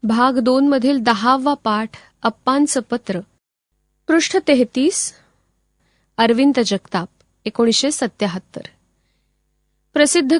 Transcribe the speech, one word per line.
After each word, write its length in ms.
भाग 360
दोन 280
मधील 320
दहावा 540
पाठ, 360
अप्पांचं 680
पत्र, 300
पृष्ठ 300
तेहतीस, 640
अरविंद 480
जगताप, 440
एकोणीसशे 460
सत्याहत्तर. 680
प्रसिद्ध 460